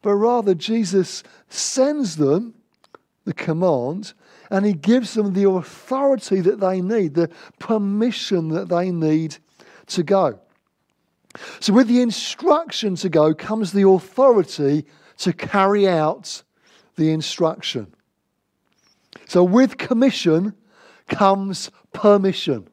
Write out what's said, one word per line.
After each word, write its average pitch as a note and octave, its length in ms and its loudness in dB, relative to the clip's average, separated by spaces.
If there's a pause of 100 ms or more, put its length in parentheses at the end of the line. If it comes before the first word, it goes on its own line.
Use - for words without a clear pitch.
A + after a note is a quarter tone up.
But G3+ 140 0
rather, A3 380 2
Jesus F#3+ 680 -2 (240)
sends C4 680 -2
them E3 360 0 (720)
the F#3+ 80 -6
command, E3 800 -2 (360)
and G3+ 160 0
he G#3 80 2
gives G#3+ 400 0
them G#3 200 -2
the G3 140 2
authority G#3 960 -2
that F3 180 0
they F#3+ 220 -2
need, F#3 320 -2
the E3 160 0 (300)
permission G#3 880 -2
that E3+ 200 -6
they F3 200 -2
need D#3+ 480 -2 (500)
to - 140 -4
go. E3 380 0 (1200)
So G#3 140 0
with A#3+ 140 6
the A#3+ 140 2
instruction C4 920 -2
to F#3+ 120 -6
go D#3 280 2
comes G#3 360 -6
the G3 160 4
authority F3+ 1000 2 (300)
to F#3 140 -2
carry G3 560 2
out D#3+ 540 -2 (540)
the D#3+ 160 0
instruction. D#3 840 -4 (1300)
So F3+ 160 2
with G#3 340 2
commission G3+ 800 0 (520)
comes G3 640 0 (240)
permission. F#3+ 800 2